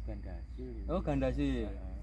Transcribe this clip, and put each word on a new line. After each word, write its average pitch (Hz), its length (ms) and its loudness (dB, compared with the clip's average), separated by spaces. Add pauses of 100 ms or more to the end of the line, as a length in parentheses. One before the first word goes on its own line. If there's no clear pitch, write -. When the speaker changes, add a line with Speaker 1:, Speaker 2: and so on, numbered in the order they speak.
Speaker 1:
gandasil 101 680 -4
itu. 113 160 -2
Speaker 2:
Oh, 147 100 4
gandasil. 131 680 4
Speaker 1:
Heeh. 95 340 -6